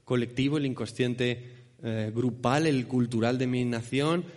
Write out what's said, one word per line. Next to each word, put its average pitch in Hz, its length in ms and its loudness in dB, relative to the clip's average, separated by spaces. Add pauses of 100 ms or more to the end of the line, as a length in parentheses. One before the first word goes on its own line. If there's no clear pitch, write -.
colectivo, 127 540 0
el 143 80 0
inconsciente, 123 1000 -2 (180)
eh, 110 300 -2
grupal, 123 540 2
el 131 200 2
cultural 120 500 2
de 127 100 0
mi 123 160 0
nación, 139 600 0 (120)